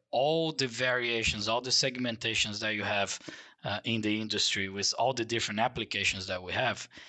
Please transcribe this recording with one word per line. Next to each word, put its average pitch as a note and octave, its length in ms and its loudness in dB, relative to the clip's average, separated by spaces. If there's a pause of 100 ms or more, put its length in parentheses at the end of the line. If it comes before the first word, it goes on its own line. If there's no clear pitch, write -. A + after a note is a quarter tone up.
(120)
all D#3 400 4
the C3+ 160 -2
variations, A#2 800 0
all A#2 140 2
the B2+ 80 -6
segmentations A#2 880 0
that G#2+ 160 0
you G#2 80 -4
have, G2+ 340 0 (480)
uh, G#2 200 -2
in A#2 160 2
the G#2+ 180 2
industry G#2 480 0
with G2 320 -2
all B2+ 140 2
the A#2+ 100 -2
different A2 340 -2
applications G2+ 680 0
that F#2 160 -4
we F2+ 80 -8
have, A2 340 0 (240)